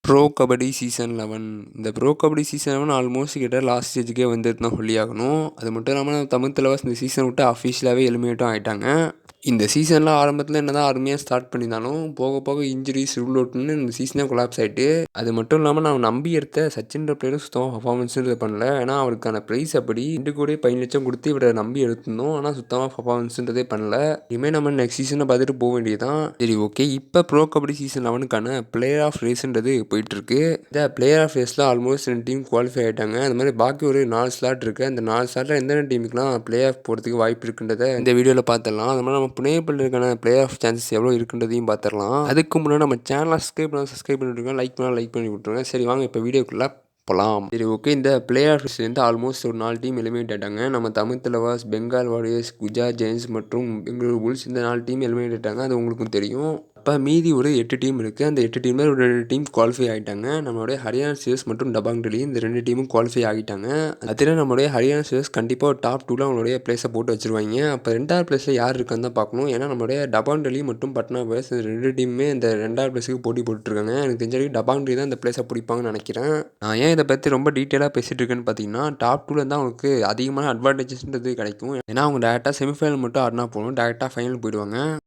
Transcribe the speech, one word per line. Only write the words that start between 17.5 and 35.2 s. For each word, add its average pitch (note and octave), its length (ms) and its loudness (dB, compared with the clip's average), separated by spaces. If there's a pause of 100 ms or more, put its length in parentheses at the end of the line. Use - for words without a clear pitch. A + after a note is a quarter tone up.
பர்ஃபார்மன்ஸ்ன்றது B2 600 0
பண்ணல. A2 280 -2 (160)
ஏன்னா, C3 140 0
அவருக்கான A#2 420 0
பிரைஸ் C#3 380 -2
அப்படி B2 360 -2
ரெண்டு D3 200 -4
கோடியே D3 240 0
பதினேழு B2+ 280 2
லட்சம் C3+ 180 0
கொடுத்து B2+ 260 -2
இவரை C3 240 4
நம்பி A#2+ 320 0
எடுத்திருந்தோம். A#2 500 -2
ஆனா, D3 160 -2
சுத்தமா B2+ 440 -4
பர்ஃபார்மன்ஸ்ன்றதே A#2+ 680 -2 (120)
பண்ணல. A2+ 440 0 (100)
இனிமே B2 200 -2
நம்ம D3 220 0
நெக்ஸ்ட் B2 300 0
சீசனை C#3+ 240 0
பார்த்துட்டு C3 320 2
போக A#2+ 160 2
வேண்டியதுதான். A#2+ 640 -2
சரி, A2+ 200 2
ஓகே. G#2+ 220 0
இப்ப C#3 440 2
ப்ரோ D3+ 320 4
கபடி D3 160 2
சீசன் C3+ 360 -4
லெவனுக்கான A#2 540 -2 (100)
பிளேயர் C3+ 300 0
ஆஃப் D3 220 -2
ரேஸ்ன்றது A#2+ 580 0
போயிட்டு G#2 180 -2 (120)
இருக்கு. C#3 520 0
இந்த D3 280 -2
பிளேயர் D3 300 6
ஆஃப் D#3 160 2
ரேஸ்ல B2 240 0
almost C3 440 4
ரெண்டு A#2+ 180 -2
டீம் C3 280 -4
குவாலிஃபை B2 260 2
ஆயிட்டாங்க. A2+ 420 0
அந்த C3+ 140 2
மாதிரி C3 180 2
பாக்கி C3 340 2
ஒரு C3+ 200 4
நாலு A#2+ 260 0
ஸ்லாட் B2+ 300 -2
இருக்கு. A2+ 240 -2
அந்த C3 160 -2
நாலு A2+ 340 2